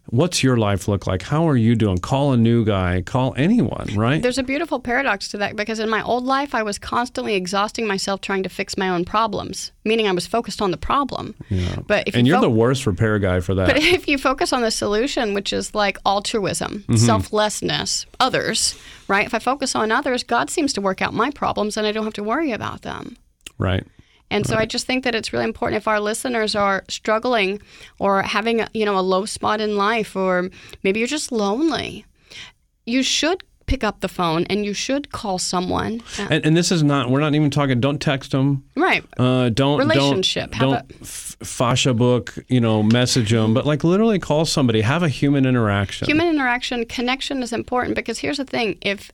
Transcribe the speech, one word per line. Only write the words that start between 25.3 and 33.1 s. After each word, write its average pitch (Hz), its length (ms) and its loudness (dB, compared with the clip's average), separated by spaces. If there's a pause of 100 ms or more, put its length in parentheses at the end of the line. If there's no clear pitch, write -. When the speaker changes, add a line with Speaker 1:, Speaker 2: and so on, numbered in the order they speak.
Speaker 2:
really 240 140 -2
important 226 320 -4
if 214 100 -8
our 214 120 2
listeners 214 560 -2
are 196 320 0
struggling 214 720 0 (380)
or 196 240 2
having, 220 380 0
a, - 120 -4
you 220 100 -2
know, 202 140 2
a 190 40 2
low 185 240 0
spot 214 360 -2
in 214 160 -2
life, 208 380 0
or 185 340 0 (320)
maybe 196 180 0
you're 233 80 0
just 294 240 -6
lonely, 220 720 -2 (840)
you 254 160 2
should 330 400 0 (240)